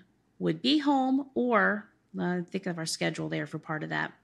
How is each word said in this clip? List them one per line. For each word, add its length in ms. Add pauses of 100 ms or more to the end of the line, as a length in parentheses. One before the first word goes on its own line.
(380)
would 240
be 180
home 540
or, 540 (320)
uh, 220
think 240
of 120
our 80
schedule 440
there 180
for 100
part 260
of 60
that. 220 (120)